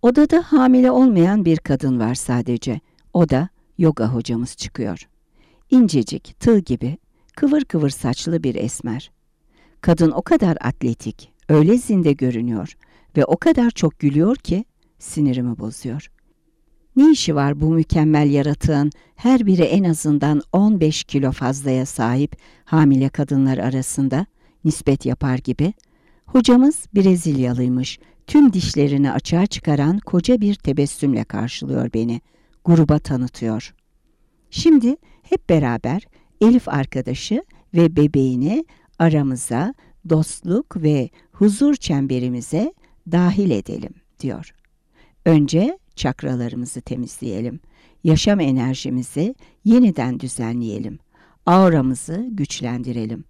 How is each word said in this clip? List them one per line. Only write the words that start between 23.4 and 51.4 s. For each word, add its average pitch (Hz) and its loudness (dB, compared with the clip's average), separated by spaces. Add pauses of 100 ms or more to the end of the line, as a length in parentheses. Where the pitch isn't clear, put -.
arasında 131 -4 (400)
nispet - -2
yapar 127 -4
gibi? 143 -4 (520)
Hocamız 254 2
Brezilyalıymış. 131 0 (280)
Tüm 285 6
dişlerini 143 0
açığa 165 0
çıkaran 151 -2
koca 208 0
bir 202 0
tebessümle 139 -2
karşılıyor 123 -6
beni. 117 -4 (440)
Gruba 160 4
tanıtıyor. 120 -6 (760)
Şimdi 277 2 (280)
hep - -6
beraber 131 -2 (340)
Elif 233 4
arkadaşı 143 -4 (300)
ve 170 2
bebeğini 147 0 (340)
aramıza, 147 -2 (360)
dostluk 170 -2
ve 151 0 (220)
huzur 214 2
çemberimize 135 -4 (380)
dahil 180 2
edelim, - -6 (260)
diyor. - -10 (680)
Önce 165 2 (180)
çakralarımızı 123 -8
temizleyelim. 120 -10 (440)
Yaşam 165 2
enerjimizi 131 -4 (280)
yeniden 190 2
düzenleyelim. 113 -8 (460)